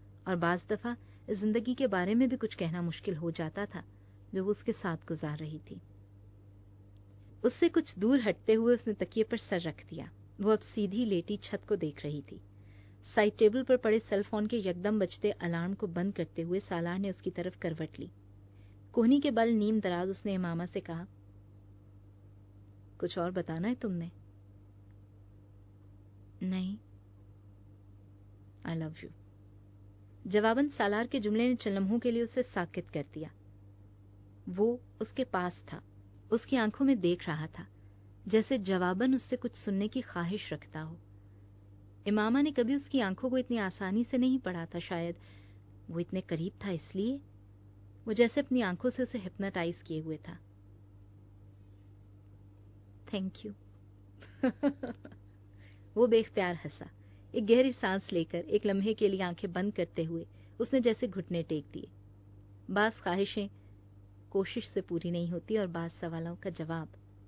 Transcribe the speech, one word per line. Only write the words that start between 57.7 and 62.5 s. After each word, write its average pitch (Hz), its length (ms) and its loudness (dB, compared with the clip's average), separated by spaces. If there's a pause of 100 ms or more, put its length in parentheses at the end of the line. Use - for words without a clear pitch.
सांस 196 400 -2
लेकर 170 260 0
एक 208 280 0
लम्हे 196 280 2
के 214 140 2
लिए 190 140 0
आंखें 175 300 -4
बंद 190 220 -2
करते 170 300 -2
हुए 165 220 -6 (340)
उसने 254 200 2
जैसे 233 280 2
घुटने 175 340 -4
टेक 156 300 -4
दिए। - 160 -12 (800)